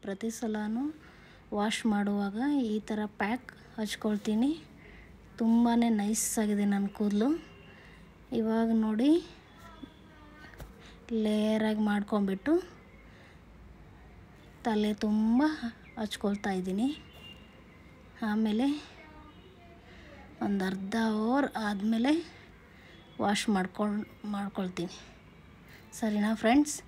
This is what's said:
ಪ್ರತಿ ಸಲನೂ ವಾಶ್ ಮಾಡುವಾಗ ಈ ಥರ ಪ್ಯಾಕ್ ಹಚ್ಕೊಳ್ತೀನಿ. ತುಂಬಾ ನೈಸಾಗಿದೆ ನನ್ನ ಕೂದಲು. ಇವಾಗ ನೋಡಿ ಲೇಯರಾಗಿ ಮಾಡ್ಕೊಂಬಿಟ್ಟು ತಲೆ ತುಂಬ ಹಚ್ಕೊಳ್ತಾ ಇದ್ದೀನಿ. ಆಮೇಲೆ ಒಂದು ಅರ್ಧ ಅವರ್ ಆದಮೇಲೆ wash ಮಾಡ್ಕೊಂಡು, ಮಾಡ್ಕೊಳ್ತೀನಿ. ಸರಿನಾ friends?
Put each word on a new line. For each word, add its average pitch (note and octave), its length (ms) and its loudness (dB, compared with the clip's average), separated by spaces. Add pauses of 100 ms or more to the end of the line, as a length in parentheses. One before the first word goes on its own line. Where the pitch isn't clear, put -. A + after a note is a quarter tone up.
ಪ್ರತಿ G3+ 340 -4
ಸಲನೂ A3 460 -2 (720)
ವಾಶ್ G#3+ 260 0 (100)
ಮಾಡುವಾಗ G3+ 460 0 (320)
ಈ G#3+ 60 0 (120)
ಥರ G#3+ 100 -2 (220)
ಪ್ಯಾಕ್ G#3+ 300 -2 (260)
ಹಚ್ಕೊಳ್ತೀನಿ. G#3+ 760 0 (920)
ತುಂಬಾ A#3 320 6 (260)
ನೈಸಾಗಿದೆ G#3 720 0
ನನ್ನ G3+ 240 0
ಕೂದಲು. G#3 320 2 (1120)
ಇವಾಗ A3+ 280 2 (180)
ನೋಡಿ A3 240 4 (2000)
ಲೇಯರಾಗಿ G#3+ 680 2
ಮಾಡ್ಕೊಂಬಿಟ್ಟು G3+ 640 0 (2250)
ತಲೆ G#3+ 260 2 (140)
ತುಂಬ A3 340 4 (600)
ಹಚ್ಕೊಳ್ತಾ G3+ 580 -4
ಇದ್ದೀನಿ. F#3+ 320 -2 (1400)
ಆಮೇಲೆ A3 360 2 (1800)
ಒಂದು G3 220 0
ಅರ್ಧ G3 280 -4 (160)
ಅವರ್ A#3 340 2 (220)
ಆದಮೇಲೆ A3+ 440 0 (1080)
wash G3+ 320 0
ಮಾಡ್ಕೊಂಡು, G#3 500 -2 (300)
ಮಾಡ್ಕೊಳ್ತೀನಿ. F#3 640 -6 (1000)
ಸರಿನಾ G#3 340 0 (100)
friends? C#4 340 6 (120)